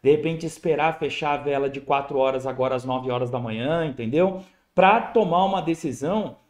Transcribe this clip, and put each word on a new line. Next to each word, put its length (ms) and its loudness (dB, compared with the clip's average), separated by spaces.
de 80 6
repente 360 2
esperar 520 0
fechar 360 -2
a 80 -4
vela 260 -2
de 120 -6
quatro 380 -2
horas 280 0
agora 280 -2
às 100 -4
nove 260 -4
horas 200 -2
da 80 -4
manhã, 480 -2
entendeu? 540 0
Pra 260 6
tomar 440 2
uma 160 0
decisão 760 -4